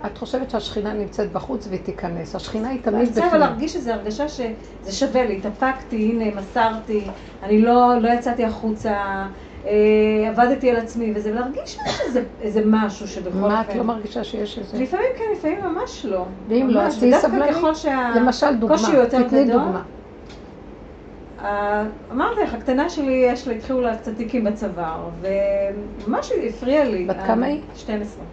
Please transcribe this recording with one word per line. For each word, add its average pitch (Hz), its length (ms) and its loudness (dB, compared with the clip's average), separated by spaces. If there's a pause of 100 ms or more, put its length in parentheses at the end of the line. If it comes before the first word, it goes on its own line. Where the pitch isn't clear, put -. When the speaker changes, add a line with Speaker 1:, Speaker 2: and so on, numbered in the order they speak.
Speaker 1:
את 202 120 -8
חושבת 254 320 -4
שהשכינה 214 420 -4
נמצאת 208 400 -4
בחוץ 220 360 -6
והיא 185 120 -4
תיכנס. 170 560 -8
השכינה 220 320 -6
היא 262 140 -4
תמיד 214 120 0
Speaker 2:
אני 233 140 4
רוצה 220 120 0
אבל 349 80 4
Speaker 1:
בפנים. 320 120 6
Speaker 2:
להרגיש 262 360 0
איזו 247 160 -4
הרגשה 214 360 -4
שזה 220 640 -10
שווה 254 320 2
לי, 202 120 0
התאפקתי, 233 600 -4
הנה, 214 440 0
מסרתי, 220 640 0 (380)
אני 214 200 6
לא, 247 380 8
לא 226 80 4
יצאתי 240 360 2
החוצה, 208 800 -2 (400)
אה, 208 60 0 (560)
עבדתי 247 420 4
על 233 60 4
עצמי 226 400 -2
וזה, 208 140 -2
ולהרגיש 254 320 -4 (120)
שיש 855 260 -4
איזה, 247 220 0 (200)
איזה 214 240 0
משהו 214 420 2
שבכל 180 300 -6
Speaker 1:
מה 208 220 2
את 220 60 -2
Speaker 2:
אופן 208 120 -4
Speaker 1:
לא 233 60 0
מרגישה 220 400 -4
שיש 208 340 -6
איזה? 214 200 -8
Speaker 2:
לפעמים 359 280 0 (120)
כן, 453 140 -4
לפעמים 339 320 -2
ממש 370 400 -6
לא. 190 200 -2 (240)
Speaker 1:
ואם 254 220 2
לא, 208 120 4
Speaker 2:
ממש, 294 120 0
Speaker 1:
אז - 40 -8
תהיי 247 120 6
Speaker 2:
ודווקא 285 180 6
Speaker 1:
סבלנית. 285 280 2
Speaker 2:
ככל 320 180 2
שה-, 262 420 0
Speaker 1:
למשל, 247 400 4
דוגמה. 226 200 4
Speaker 2:
קושי 220 160 2
הוא 269 100 8
יותר 247 200 4
Speaker 1:
תתני 269 220 6
Speaker 2:
גדול. 233 160 6
Speaker 1:
דוגמה. 185 220 -2 (1600)
Speaker 2:
אה, 208 420 0 (280)
אמרתי 415 280 0
לך, 247 140 0
הקטנה 269 360 0
שלי, 277 220 0 (200)
יש 240 160 -6
לה, 233 60 -2
התחילו 254 260 -2
לה 226 160 0
קצת 220 200 -8
תיקים 233 280 -2
בצוואר, 175 640 -4 (120)
וממש 202 1120 -2 (160)
הפריע 269 360 2
לי. 190 220 0
Speaker 1:
בת 185 100 -2
Speaker 2:
אה, 190 100 -4
Speaker 1:
כמה 233 200 2
היא? 294 140 -2 (160)
Speaker 2:
שתים 214 260 -6
עשרה. - 300 -12